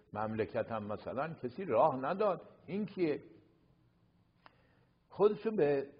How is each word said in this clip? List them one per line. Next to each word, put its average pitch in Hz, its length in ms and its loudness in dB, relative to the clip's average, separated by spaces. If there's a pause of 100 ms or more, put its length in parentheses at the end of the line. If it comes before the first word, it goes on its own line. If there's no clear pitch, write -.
(140)
مملکتم 110 680 -2
مثلاً 107 500 -6
کسی 131 320 -8
راه 139 300 6
نداد، 170 460 0 (240)
این 190 200 -4
کیه؟" 160 380 -2 (1900)
خودشو 214 420 2
به 143 360 2 (120)